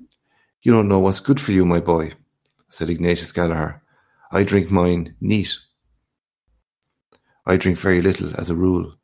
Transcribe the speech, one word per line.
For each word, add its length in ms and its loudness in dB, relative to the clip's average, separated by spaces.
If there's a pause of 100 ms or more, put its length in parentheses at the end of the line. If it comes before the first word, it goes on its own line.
(640)
"You 100 4
don't 160 4
know 100 4
what's 220 2
good 200 0
for 120 -4
you, 120 4
my 160 2
boy," 320 0 (560)
said 220 -8
Ignatius 420 -2
Gallagher. 500 -4 (500)
"I 100 2
drink 280 0
mine 500 0
neat." 360 -2 (1900)
"I 100 2
drink 220 0
very 240 0
little 340 -2
as 140 -8
a 40 -2
rule," 500 -2